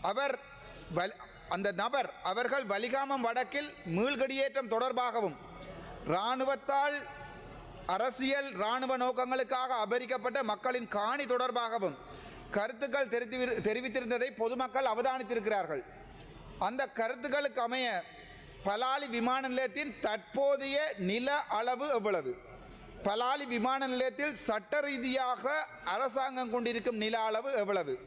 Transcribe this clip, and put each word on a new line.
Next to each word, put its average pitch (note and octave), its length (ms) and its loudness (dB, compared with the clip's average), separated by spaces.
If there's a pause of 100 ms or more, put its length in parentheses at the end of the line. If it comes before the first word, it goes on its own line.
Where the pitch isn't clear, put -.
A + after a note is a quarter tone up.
அவர் C4 240 0 (640)
வல்-, F#3+ 200 -2 (380)
அந்த G3 140 0 (100)
நபர் A#3+ 280 2 (220)
அவர்கள் B3 420 2
வலிகாமம் B3+ 540 2
வடக்கில் B3+ 420 0 (280)
மீள்குடியேற்றம் C4+ 760 2
தொடர்பாகவும் A#3 640 2 (760)
இராணுவத்தால் C4 840 2 (1000)
அரசியல் C4+ 540 2 (100)
இராணுவ B3+ 420 2
நோக்கங்களுக்காக B3+ 840 2
அபகரிக்கப்பட்ட B3 580 0 (100)
மக்களின் B3 360 0 (100)
காணி B3+ 360 2
தொடர்பாகவும் A#3 640 0 (600)
கருத்துக்கள் A#3+ 560 0
தெரிவித்திரு-, A#3+ 540 0
தெரிவித்திருந்ததை A#3+ 600 0 (120)
பொதுமக்கள் B3+ 520 2
அவதானித்திருக்கிறார்கள். G#3+ 920 0 (840)
அந்த B3 140 0 (180)
கருத்துக்களுக்கு B3+ 680 0
அமைய B3+ 200 2 (800)
பலாலி B3+ 500 0
விமான B3+ 340 2
நிலையத்தின் C4 400 -2 (140)
தற்போதைய C#4 720 2 (300)
நில A#3+ 180 2 (320)
அளவு B3 280 0 (120)
எவ்வளவு? F3 340 0 (760)
பலாலி B3 460 2
விமான B3+ 280 4 (100)
நிலையத்தில் C4 420 0 (140)
சட்ட A3+ 400 0
ரீதியாக B3+ 680 0 (400)
அரசாங்கம் B3+ 640 0
கொண்டிருக்கும் A#3 480 0
நில A3 120 2 (140)
அளவு A#3 220 0 (120)
எவ்வளவு? F3+ 320 2 (120)